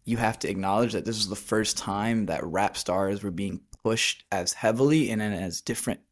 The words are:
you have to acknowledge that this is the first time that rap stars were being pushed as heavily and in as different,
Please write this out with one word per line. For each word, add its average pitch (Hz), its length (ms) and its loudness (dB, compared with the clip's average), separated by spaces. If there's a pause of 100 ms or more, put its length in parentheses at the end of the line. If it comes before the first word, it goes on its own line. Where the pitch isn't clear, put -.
you 117 100 0
have 110 240 0
to - 100 -2
acknowledge 101 440 2
that 98 100 -2
this 113 140 -4
is 107 100 -2
the 95 80 -4
first - 420 0
time 107 500 0
that 80 180 -2
rap 92 320 0
stars 98 440 0
were 101 100 -4
being 98 280 -4 (240)
pushed - 480 0
as 90 220 -2
heavily 135 560 4
and 110 120 0
in 107 120 0
as 87 260 -4
different, - 400 -4 (120)